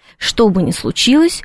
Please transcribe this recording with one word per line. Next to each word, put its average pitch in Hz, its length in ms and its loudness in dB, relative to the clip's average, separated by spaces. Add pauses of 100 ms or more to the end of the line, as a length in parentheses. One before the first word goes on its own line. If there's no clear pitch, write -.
(180)
Что - 300 0
бы 185 160 2
ни 160 80 -2
случилось, 277 720 0